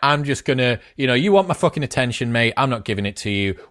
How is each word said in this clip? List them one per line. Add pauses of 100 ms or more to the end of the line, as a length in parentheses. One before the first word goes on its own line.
I'm
just
gonna, (180)
you
know,
you
want
my
fucking
attention,
mate,
I'm
not
giving
it
to
you, (140)